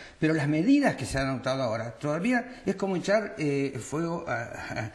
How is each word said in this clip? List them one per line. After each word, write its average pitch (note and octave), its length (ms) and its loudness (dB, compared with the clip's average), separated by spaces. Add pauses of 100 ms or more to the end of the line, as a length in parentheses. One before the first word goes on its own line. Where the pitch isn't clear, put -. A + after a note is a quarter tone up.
(180)
Pero D#3 160 4
las C#3+ 140 2
medidas G#3 480 4
que B2 100 -6
se C#3 120 -2
han C3+ 100 0
adoptado C3 340 -2
ahora, A#2 300 -2
todavía G#3 760 -2
es G3 80 2
como F#3+ 220 0
echar, G3+ 420 0
eh, C#3 420 0
fuego E3 460 -4
a, B2+ 80 -2
a, A#2 600 -6